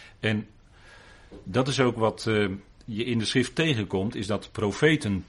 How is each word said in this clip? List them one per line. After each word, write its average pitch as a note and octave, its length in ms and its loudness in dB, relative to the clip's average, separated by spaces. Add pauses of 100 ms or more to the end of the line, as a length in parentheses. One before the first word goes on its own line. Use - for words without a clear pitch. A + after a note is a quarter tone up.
(200)
En A2 280 -2 (920)
dat B2+ 260 0
is C3 120 0
ook A#2+ 160 4
wat, A2 300 0
eh, G#2 220 2 (360)
je A2 200 -6
in A#2+ 140 0
de G#2+ 60 -2
schrift B2 300 0
tegenkomt, A2 600 0
is G2 120 -6
dat G2+ 260 -4
profeten, G#2 760 0